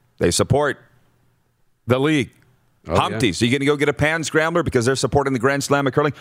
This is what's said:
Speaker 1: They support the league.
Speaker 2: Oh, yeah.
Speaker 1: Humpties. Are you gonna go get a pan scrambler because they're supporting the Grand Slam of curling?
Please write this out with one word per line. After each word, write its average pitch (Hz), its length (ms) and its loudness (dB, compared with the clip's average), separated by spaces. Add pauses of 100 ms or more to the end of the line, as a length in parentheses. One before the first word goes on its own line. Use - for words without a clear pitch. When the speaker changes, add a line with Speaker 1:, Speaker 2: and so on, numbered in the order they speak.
(200)
Speaker 1:
They 87 120 2
support 131 460 0 (1120)
the 127 120 4
league. 147 300 0 (580)
Speaker 2:
Oh, 76 60 -4
yeah. 92 80 2
Speaker 1:
Humpties. 113 400 -2
Are 117 40 2
you 120 60 2
gonna 139 140 0
go 147 100 2
get 147 140 0
a 143 40 0
pan 156 300 -2
scrambler 160 400 0
because 127 220 0
they're 131 100 2
supporting 135 380 0
the 127 60 -2
Grand 139 240 0
Slam 139 240 0
of 127 60 -2
curling? 147 280 0